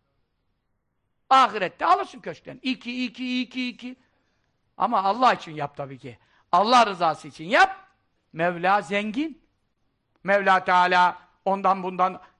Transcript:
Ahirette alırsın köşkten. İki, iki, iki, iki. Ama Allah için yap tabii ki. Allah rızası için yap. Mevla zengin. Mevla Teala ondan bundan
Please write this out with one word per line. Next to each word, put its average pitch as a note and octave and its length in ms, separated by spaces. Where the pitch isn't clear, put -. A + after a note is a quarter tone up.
Ahirette G#3+ 560
alırsın E4+ 340
köşkten. - 420
İki, B3 420
iki, B3+ 380
iki, B3 260
iki. B3 280
Ama F#3+ 260
Allah G#3+ 320
için F3 180
yap D3 240
tabii C3+ 220
ki. B2 200
Allah A3+ 340
rızası E3+ 420
için D3+ 160
yap. E4+ 320
Mevla F3 480
zengin. G#3 600
Mevla F#3+ 400
Teala F3+ 540
ondan F#3+ 380
bundan F#3 380